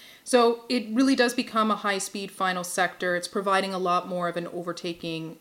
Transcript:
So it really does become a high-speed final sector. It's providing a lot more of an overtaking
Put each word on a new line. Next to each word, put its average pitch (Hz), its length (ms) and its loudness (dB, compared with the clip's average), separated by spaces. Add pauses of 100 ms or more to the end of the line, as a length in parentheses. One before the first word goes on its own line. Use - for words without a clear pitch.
(240)
So 233 460 4
it 233 200 0
really 262 240 4
does - 200 4
become 220 360 0
a 202 60 2
high-speed 196 540 -4
final 185 340 -2
sector. 180 520 0
It's 175 120 -4
providing 190 460 0
a 185 40 -2
lot 180 300 0
more 175 220 -2
of 170 80 -6
an 170 80 -4
overtaking 170 960 -8